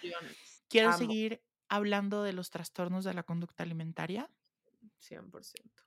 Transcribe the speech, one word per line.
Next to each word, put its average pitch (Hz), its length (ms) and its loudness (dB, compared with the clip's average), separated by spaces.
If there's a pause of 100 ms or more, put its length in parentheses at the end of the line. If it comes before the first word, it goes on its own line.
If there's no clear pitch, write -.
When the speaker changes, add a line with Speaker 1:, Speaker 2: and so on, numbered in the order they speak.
Speaker 1:
Millones. - 680 -10
Speaker 2:
Quiero 220 240 8
Speaker 1:
Amo. - 0 -
Speaker 2:
seguir 220 500 0 (260)
hablando 202 540 2
de 196 100 0
los 180 180 -6
trastornos 180 540 -4
de 185 100 -4
la 175 80 -4
conducta 170 400 -4
alimentaria. 165 680 -6 (680)
Speaker 1:
Cien - 300 -18
por - 140 -18
ciento. - 440 -20